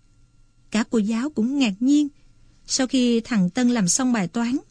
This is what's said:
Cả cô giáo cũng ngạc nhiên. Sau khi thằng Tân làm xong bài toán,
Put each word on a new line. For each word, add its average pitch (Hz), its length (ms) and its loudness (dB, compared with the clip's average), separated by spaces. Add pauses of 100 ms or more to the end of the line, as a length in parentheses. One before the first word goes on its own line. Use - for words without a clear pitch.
(720)
Cả 214 200 0
cô 247 80 0
giáo 226 320 -2
cũng 262 280 -2
ngạc 233 220 0
nhiên. 285 280 2 (580)
Sau - 200 -2
khi 240 340 2
thằng 208 300 0
Tân 240 200 0
làm 226 180 0
xong 254 240 0
bài 196 160 0
toán, 233 280 -4 (140)